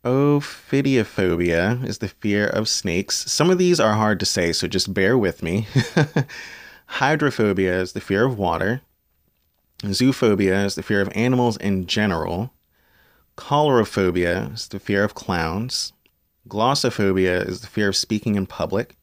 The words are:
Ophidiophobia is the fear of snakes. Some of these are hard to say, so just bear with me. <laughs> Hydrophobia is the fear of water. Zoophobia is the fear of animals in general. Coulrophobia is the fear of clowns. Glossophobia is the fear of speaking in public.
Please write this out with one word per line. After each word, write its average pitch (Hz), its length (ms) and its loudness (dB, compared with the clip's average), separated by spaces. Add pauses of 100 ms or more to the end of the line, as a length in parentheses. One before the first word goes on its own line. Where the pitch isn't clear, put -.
Ophidiophobia 123 1800 2
is - 120 -6
the 101 100 -6
fear 104 360 -2
of 110 240 -2
snakes. - 640 -2
Some 170 200 2
of 185 80 4
these 180 200 4
are 110 160 4
hard 107 240 2
to 95 80 -2
say, 85 260 0
so - 140 -2
just 95 260 -2
bear 98 240 2
with 95 280 0
me. 101 240 -2 (600)
<laughs> - 680 -20
Hydrophobia 107 880 2
is 90 120 -4
the - 80 -8
fear 98 240 2
of 131 120 0
water. 92 440 -2 (1040)
Zoophobia 101 800 2
is 98 100 -4
the 80 80 -8
fear 101 180 0
of 95 140 -2
animals 120 440 0
in 95 280 -2
general. 92 680 -2 (840)
Coulrophobia 101 1160 0
is - 140 -12
the - 140 -12
fear 101 240 0
of - 100 -4
clowns. 90 760 -4 (560)
Glossophobia 101 960 0
is 95 140 -8
the - 80 -20
fear 104 180 -2
of 98 80 0
speaking 107 400 -2
in 95 120 -2
public. - 560 -6